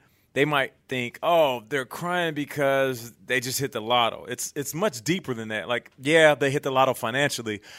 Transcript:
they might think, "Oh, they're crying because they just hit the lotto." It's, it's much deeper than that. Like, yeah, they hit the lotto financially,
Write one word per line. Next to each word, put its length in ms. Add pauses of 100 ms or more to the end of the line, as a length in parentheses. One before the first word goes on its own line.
(340)
they 120
might 280 (140)
think, 360
"Oh, 440
they're 180
crying 500
because 760 (140)
they 140
just 200
hit 120
the 100
lotto." 480
It's, 260
it's 200
much 280
deeper 300
than 160
that. 180
Like, 220 (120)
yeah, 340
they 160
hit 100
the 100
lotto 220
financially, 680 (160)